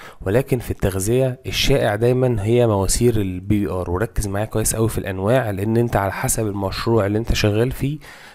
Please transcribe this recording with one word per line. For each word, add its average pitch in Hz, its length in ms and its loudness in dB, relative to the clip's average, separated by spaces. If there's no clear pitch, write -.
ولكن 123 380 0
في 107 120 -8
التغذية 110 760 0
الشائع 117 480 2
دايمًا 120 500 2
هي 120 220 4
مواسير 110 500 2
البي 101 480 0
بي 73 60 -2
ار. 87 200 -4
وركز 101 380 -2
معايا 101 180 -4
كويس 110 300 -2
قوي 110 120 2
في 107 100 -6
الأنواع، 104 520 0
لأن 104 260 0
أنت 120 200 2
على 98 160 0
حسب 117 340 -2
المشروع 101 600 0
اللي 104 120 0
أنت 117 140 -2
شغال 110 400 2
فيه 143 260 -4